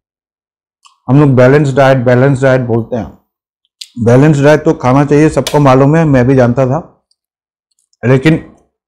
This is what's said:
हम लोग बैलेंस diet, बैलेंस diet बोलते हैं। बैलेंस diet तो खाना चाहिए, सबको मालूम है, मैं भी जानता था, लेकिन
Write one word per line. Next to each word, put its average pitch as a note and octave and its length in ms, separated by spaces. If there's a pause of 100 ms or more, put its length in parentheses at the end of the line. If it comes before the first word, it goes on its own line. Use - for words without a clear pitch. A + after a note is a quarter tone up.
(1080)
हम B2+ 120
लोग C#3 160
बैलेंस C3 400
diet, C3+ 240
बैलेंस B2 420
diet C3 220
बोलते A#2 320
हैं। G2 160 (880)
बैलेंस C3+ 400
diet D3 260
तो D#3+ 100
खाना C3 300
चाहिए, D3 240
सबको C#3+ 320
मालूम C#3 340
है, E3 100
मैं C3 220
भी C#3 80
जानता B2 300
था, C3 140 (1200)
लेकिन C3+ 400 (440)